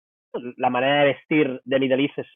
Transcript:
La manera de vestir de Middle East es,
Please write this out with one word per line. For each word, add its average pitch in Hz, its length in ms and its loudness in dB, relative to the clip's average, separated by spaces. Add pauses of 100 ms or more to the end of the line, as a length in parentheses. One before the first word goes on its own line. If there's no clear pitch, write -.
(580)
La 127 120 -2
manera 131 300 0
de 143 140 4
vestir 143 500 -2
de 135 160 0
Middle 131 240 2
East - 140 -4
es, 135 180 -10